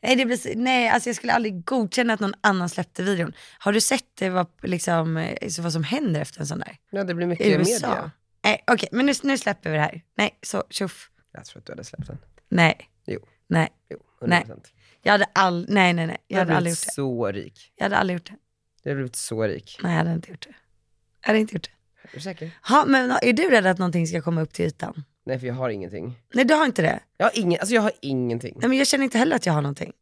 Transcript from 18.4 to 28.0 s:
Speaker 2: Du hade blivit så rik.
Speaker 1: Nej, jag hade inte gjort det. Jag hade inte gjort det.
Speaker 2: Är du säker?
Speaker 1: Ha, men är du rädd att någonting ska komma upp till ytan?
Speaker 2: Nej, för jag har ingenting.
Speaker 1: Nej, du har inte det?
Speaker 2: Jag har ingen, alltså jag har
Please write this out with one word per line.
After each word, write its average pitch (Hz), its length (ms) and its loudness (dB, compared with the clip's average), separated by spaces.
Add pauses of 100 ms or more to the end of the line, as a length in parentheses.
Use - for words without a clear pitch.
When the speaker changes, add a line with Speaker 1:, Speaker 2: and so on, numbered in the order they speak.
Speaker 2:
Du 143 80 -6
hade 143 60 -2
blivit 127 200 -6
så 110 260 -4
rik. - 400 -4
Speaker 1:
Nej, 170 100 0
jag 165 60 2
hade 165 140 2
inte 165 180 -6
gjort 175 180 -18
det. - 60 -20 (640)
Jag - 80 -6
hade 214 100 4
inte 214 160 -2
gjort 175 80 -6
det. - 80 -14 (420)
Speaker 2:
Är - 20 -20
du 139 60 -14
säker? 165 300 -12 (180)
Speaker 1:
Ha, 277 180 6
men 262 240 4 (120)
är 247 100 4
du 311 180 2
rädd 214 160 6
att 185 120 4
någonting 175 280 0
ska 165 160 -2
komma 165 200 0
upp 156 100 -6
till 175 120 -2
ytan? 160 380 -6 (240)
Speaker 2:
Nej, 131 140 -4
för 127 60 -8
jag 120 80 -4
har 127 160 -2
ingenting. 98 480 -8 (160)
Speaker 1:
Nej, 254 100 4
du 285 100 6
har 311 120 4
inte 240 160 0
det? - 180 0 (160)
Speaker 2:
Jag 196 100 2
har - 80 2
ingen, 175 260 0
alltså 208 140 -2
jag 220 80 4
har 214 100 0 (100)